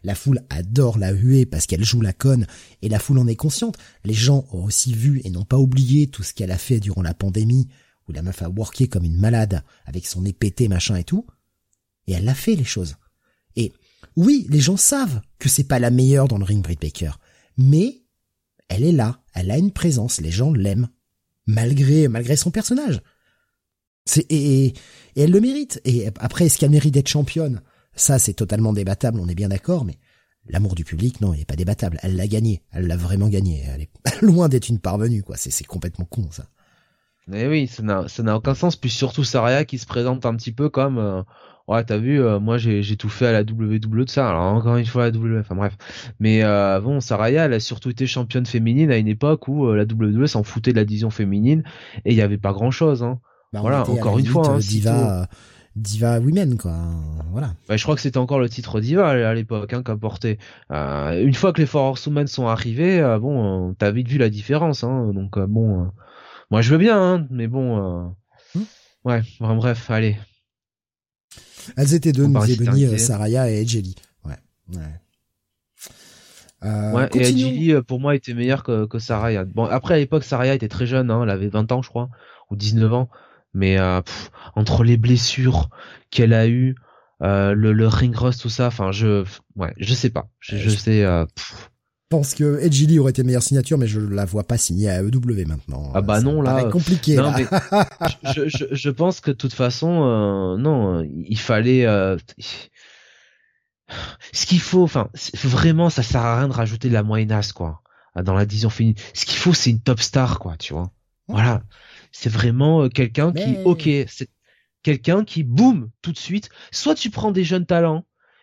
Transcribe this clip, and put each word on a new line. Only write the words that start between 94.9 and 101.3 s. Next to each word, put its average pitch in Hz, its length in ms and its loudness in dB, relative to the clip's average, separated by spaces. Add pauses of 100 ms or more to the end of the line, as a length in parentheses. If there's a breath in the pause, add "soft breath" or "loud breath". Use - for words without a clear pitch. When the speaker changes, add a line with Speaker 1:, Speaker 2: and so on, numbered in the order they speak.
Speaker 1:
E 101 80 0
W 120 360 0
maintenant. 71 500 -8
Speaker 2:
Ah 98 60 2
bah 104 160 2
Speaker 1:
Ça 107 80 4
Speaker 2:
non, 151 160 0
Speaker 1:
me - 40 2
Speaker 2:
là, 127 60 2
Speaker 1:
paraît 131 140 2
Speaker 2:
euh, 113 40 0
Speaker 1:
compliqué, 156 460 2
Speaker 2:
non, 139 160 4
Speaker 1:
là. 143 60 -2
Speaker 2:
mais - 960 -2
Speaker 1:
<laughs> - 20 -
Speaker 2:
je, 151 120 -2
je, 143 220 -4
je 143 220 -4
pense 170 280 -2
que 151 120 -2
de 139 40 -4
toute 131 180 -4
façon, 156 500 0
euh, 98 540 0
non, 113 420 0
euh, 80 60 -2 (220)
il 110 120 -2